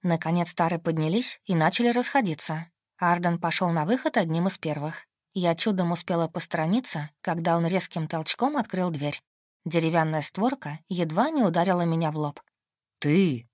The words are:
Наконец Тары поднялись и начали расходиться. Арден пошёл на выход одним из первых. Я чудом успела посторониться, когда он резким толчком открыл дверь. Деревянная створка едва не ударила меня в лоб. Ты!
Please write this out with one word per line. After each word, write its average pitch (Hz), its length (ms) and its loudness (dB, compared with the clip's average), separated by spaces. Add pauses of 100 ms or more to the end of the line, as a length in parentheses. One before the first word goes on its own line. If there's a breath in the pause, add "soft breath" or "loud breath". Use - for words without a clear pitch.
Наконец 170 520 0
Тары 170 260 0
поднялись 165 640 -2
и 190 100 -2
начали 175 340 4
расходиться. 202 760 0 (300)
Арден 175 420 2
пошёл 170 320 0
на 165 140 2
выход 254 320 0
одним 170 300 0
из 185 100 0
первых. 151 480 -6 (280)
Я 175 220 2
чудом 180 360 0
успела 170 360 0
посторониться, 165 840 -2 (120)
когда 170 360 0
он 170 100 2
резким 170 400 -2
толчком 175 500 -2
открыл 185 320 -2
дверь. 147 320 -4 (440)
Деревянная 160 560 2
створка 185 640 -4
едва 175 420 0
не 311 140 0
ударила 175 400 2
меня 165 280 0
в 156 60 -6
лоб. 151 220 -4 (600)
Ты! 147 540 2